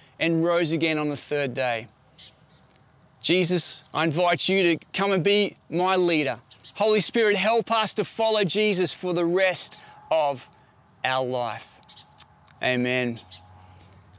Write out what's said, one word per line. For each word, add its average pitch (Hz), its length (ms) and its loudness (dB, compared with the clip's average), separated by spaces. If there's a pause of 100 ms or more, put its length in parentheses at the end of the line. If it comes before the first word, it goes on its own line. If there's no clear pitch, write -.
(180)
and 165 280 2
rose 170 260 2
again 160 260 0
on 151 120 -2
the 143 80 -6
third 143 360 -4
day. 123 340 -4 (1300)
Jesus, 175 600 2 (100)
I 156 120 -2
invite 170 420 0
you 190 160 2
to 170 300 0
come 202 180 0
and 190 100 2
be 202 360 0 (120)
my 185 280 0
leader. 151 420 0 (360)
Holy 214 260 2
Spirit, 214 340 2
help 214 340 0
us 220 260 0
to 208 100 0
follow 220 400 0
Jesus 185 480 2
for 180 200 -4
the 170 120 0
rest 185 520 0 (320)
of 143 380 -2 (560)
our 131 220 0
life. 120 540 -6 (840)
Amen. 123 560 0 (1000)